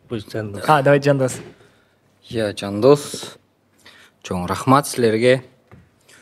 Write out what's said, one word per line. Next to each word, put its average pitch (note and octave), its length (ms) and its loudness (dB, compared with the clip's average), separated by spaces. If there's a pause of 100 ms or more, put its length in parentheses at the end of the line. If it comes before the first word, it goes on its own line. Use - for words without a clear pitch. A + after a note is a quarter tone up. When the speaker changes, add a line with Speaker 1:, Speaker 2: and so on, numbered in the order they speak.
Speaker 1:
пусть A2 240 -10
Жандос. G#2 340 -10
Speaker 2:
А, D3+ 160 4
давай, C#3+ 200 4
Жандос. C3+ 340 0 (880)
Speaker 3:
Я G#2+ 300 -4
Жандос. G#2+ 840 0 (840)
Чоң F2+ 240 -6
рахмат B2+ 400 0
силерге. B2 560 2 (800)